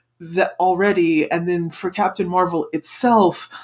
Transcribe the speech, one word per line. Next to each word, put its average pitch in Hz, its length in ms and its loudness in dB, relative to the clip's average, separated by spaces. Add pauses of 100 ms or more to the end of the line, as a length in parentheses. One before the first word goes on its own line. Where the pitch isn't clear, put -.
(200)
that 170 400 -2
already. 180 720 2
And 170 180 -2
then 170 220 -2
for - 180 -8
Captain 185 400 -2
Marvel 170 440 0
itself, 202 760 2 (140)